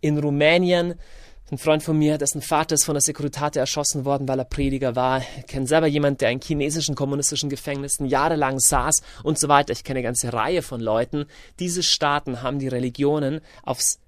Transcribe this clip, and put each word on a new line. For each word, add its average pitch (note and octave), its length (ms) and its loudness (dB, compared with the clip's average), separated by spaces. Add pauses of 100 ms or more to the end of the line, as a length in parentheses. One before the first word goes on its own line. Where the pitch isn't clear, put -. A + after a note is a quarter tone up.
in D3+ 180 2
Rumänien. E3+ 760 4 (560)
Ein C#3+ 60 -6
Freund D#3 260 2
von D#3 160 2
mir, D3+ 200 4
dessen C#3+ 240 -2
Vater D#3 320 0
ist C#3+ 100 2
von D#3 100 -2
der D3 60 0
Securitate D3 580 -2
erschossen C#3 460 -2
worden, C#3 240 -2
weil C3 100 0
er C3 60 -2
Prediger C3+ 520 -2
war. B2+ 260 2 (160)
Ich - 80 -16
kenn C3+ 200 -4
selber D#3 200 4
jemand, D3 340 2
der B2 80 4
in B2+ 140 -2
chinesischen D3+ 520 -2
kommunistischen C#3+ 540 -2
Gefängnissen C#3 560 -4
jahrelang C3+ 540 2
saß C#3 420 2 (220)
und D3+ 160 0
so D3 100 0
weiter. C#3+ 240 4
Ich - 100 -6
kenne C3 180 -4
eine A#2+ 80 -2
ganze A#2+ 260 -2
Reihe C#3 260 0
von - 180 -8
Leuten. A#2 460 0 (340)
Diese F3+ 240 -2
Staaten C#3+ 600 0
haben C#3 160 -2
die C3+ 100 -4
Religionen C#3 720 0 (220)
aufs - 460 -2